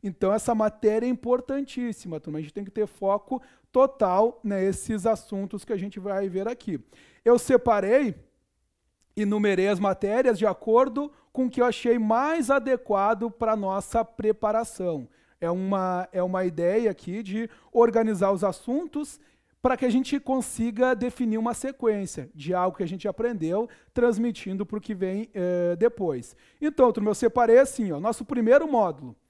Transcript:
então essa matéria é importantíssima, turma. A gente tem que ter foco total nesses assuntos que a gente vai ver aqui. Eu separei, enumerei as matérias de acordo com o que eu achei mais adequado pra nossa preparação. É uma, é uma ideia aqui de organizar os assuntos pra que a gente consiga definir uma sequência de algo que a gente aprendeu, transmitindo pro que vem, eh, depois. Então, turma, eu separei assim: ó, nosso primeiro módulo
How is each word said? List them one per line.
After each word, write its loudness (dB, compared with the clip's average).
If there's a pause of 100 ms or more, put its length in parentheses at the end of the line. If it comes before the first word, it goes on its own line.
então -2
essa 0
matéria 0
é 0
importantíssima, -4
turma. -8
A -6
gente -16
tem -10
que -14
ter -2
foco -4 (300)
total 2
nesses -2
assuntos -4
que -6
a -2
gente -8
vai -4
ver -6
aqui. -8 (460)
Eu 6
separei, 4 (1040)
enumerei 2
as 0
matérias 0
de 0
acordo 0 (200)
com -2
o -2
que -6
eu 4
achei 0
mais 0
adequado 0
pra -2
nossa -4
preparação. -4 (320)
É -2
uma, -2
é -2
uma -2
ideia 0
aqui -8
de -6 (220)
organizar 4
os 0
assuntos -6 (420)
pra 4
que 0
a 6
gente 2
consiga 0
definir -2
uma -2
sequência -2
de -6
algo 0
que -4
a -2
gente -6
aprendeu, -2 (240)
transmitindo 0
pro -8
que -10
vem, -6
eh, -2
depois. -2 (240)
Então, 2
turma, -2
eu 0
separei 4
assim: 0
ó, -6
nosso -6
primeiro 4
módulo -2 (140)